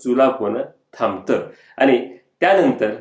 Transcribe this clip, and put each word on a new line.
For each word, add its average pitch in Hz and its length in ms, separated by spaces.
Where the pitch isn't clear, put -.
जुलाब 131 340
होणं 113 240
थांबतं 101 420
आणि 131 200
त्यानंतर 143 500